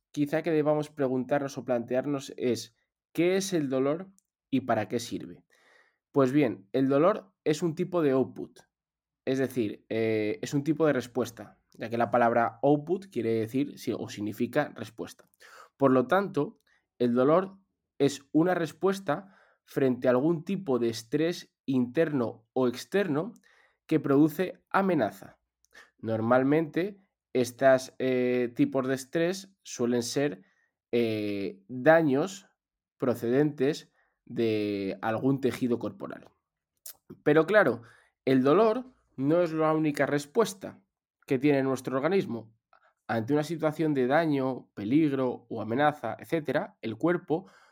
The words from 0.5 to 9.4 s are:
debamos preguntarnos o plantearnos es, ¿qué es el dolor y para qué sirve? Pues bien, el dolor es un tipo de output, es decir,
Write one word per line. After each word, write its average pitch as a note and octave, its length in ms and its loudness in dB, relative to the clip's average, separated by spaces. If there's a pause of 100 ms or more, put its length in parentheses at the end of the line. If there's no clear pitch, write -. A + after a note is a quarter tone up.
debamos D3+ 360 2
preguntarnos C3+ 680 -2
o - 60 -8
plantearnos B2+ 760 -4
es, A2+ 360 -2 (380)
¿qué F3+ 240 2
es F#3+ 160 -4
el D3+ 160 0
dolor C#3 400 -2 (420)
y C3 120 0
para A2 260 0
qué A#2+ 100 -2
sirve? - 460 -12 (640)
Pues C3 220 4
bien, C#3 400 0
el C3+ 160 2
dolor E3 460 2 (100)
es D3+ 180 0
un E3 120 -2
tipo F3+ 260 -4
de C#3+ 120 4
output, - 480 -2 (680)
es C3 120 0
decir, B2 520 -4